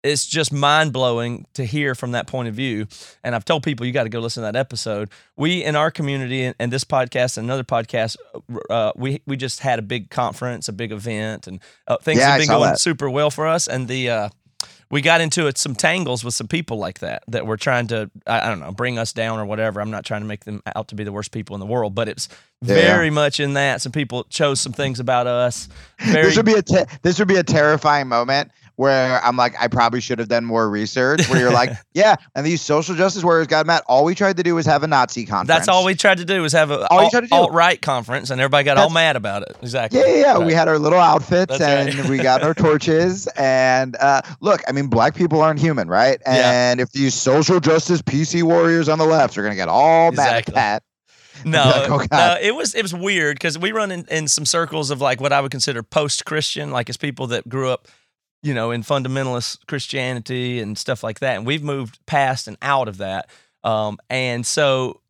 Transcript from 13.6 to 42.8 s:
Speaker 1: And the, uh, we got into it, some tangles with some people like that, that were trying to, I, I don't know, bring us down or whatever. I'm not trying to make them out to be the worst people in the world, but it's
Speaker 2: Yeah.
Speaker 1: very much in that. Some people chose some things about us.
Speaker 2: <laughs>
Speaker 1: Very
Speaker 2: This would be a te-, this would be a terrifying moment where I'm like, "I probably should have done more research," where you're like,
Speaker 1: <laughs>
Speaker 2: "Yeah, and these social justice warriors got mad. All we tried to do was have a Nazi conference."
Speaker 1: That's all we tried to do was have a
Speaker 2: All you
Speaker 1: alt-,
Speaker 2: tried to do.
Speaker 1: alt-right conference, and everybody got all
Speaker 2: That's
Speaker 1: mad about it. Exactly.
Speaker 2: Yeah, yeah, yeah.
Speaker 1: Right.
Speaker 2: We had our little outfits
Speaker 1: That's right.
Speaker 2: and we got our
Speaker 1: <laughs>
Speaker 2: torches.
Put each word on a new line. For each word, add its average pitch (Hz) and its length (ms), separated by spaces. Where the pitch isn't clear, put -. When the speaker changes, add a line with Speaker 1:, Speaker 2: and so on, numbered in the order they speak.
Speaker 1:
And 127 200
the, 127 220
uh, 107 180
we 147 100
got 165 220
into 156 240
it, 135 100
some 139 180
tangles 156 480
with 120 120
some 113 140
people 160 280
like 95 220
that, 65 300
that 113 180
were 110 100
trying 120 300
to, 107 240
I, 110 160
I 107 60
don't 98 120
know, 73 120
bring 120 260
us 113 160
down 113 240
or 104 80
whatever. 107 340
I'm 107 100
not 104 140
trying 104 160
to 107 60
make 107 180
them 104 180
out 110 120
to 110 60
be 107 100
the 101 80
worst 104 180
people 107 260
in 98 40
the 95 60
world, 107 280
but 113 160
it's - 180
Speaker 2:
Yeah. 120 140
Speaker 1:
very 165 340
much 151 320
in 139 140
that. 139 260
Some 131 120
people 131 360
chose 139 320
some 131 140
things 135 260
about 123 280
us. 123 400
Speaker 2:
<laughs> - 160
Speaker 1:
Very 165 260
Speaker 2:
This 160 100
would 220 100
be 220 80
a 202 80
te-, 185 220
this 170 180
would 202 80
be 196 80
a 175 80
terrifying 147 640
moment 127 420
where 131 460
I'm 123 140
like, 120 240
"I 120 80
probably 117 320
should 117 180
have 113 100
done 117 180
more 113 220
research," 127 600
where 165 100
you're 123 140
like, 120 200
Speaker 1:
<laughs> - 120
Speaker 2:
"Yeah, 196 220
and 139 100
these 160 180
social 160 320
justice 185 280
warriors 165 240
got 156 200
mad. 165 200
All 131 180
we 175 100
tried 190 240
to 180 40
do 170 120
was 165 100
have 143 180
a 156 40
Nazi 123 400
conference." 98 220
Speaker 1:
That's 160 200
all 185 160
we 185 100
tried 190 240
to 175 60
do 185 160
was 156 140
have 156 160
a 101 180
Speaker 2:
All 175 120
you 165 40
Speaker 1:
alt-, 170 60
Speaker 2:
tried 240 100
to 240 60
do. 190 100
Speaker 1:
alt-right 170 460
conference, 127 480
and 127 100
everybody 139 240
got 139 140
all 139 60
Speaker 2:
That's 160 100
Speaker 1:
mad 160 220
about 101 260
it. - 180
Exactly. 123 400
Speaker 2:
Yeah, 381 60
yeah, - 100
yeah. 285 220
Speaker 1:
Right. 165 80
Speaker 2:
We 160 80
had 165 140
our 156 100
little 151 200
outfits 160 600
Speaker 1:
That's 143 280
right. 139 140
Speaker 2:
and 127 80
we 135 80
got 131 260
our 156 120
Speaker 1:
<laughs> 170 120
Speaker 2:
torches. 165 600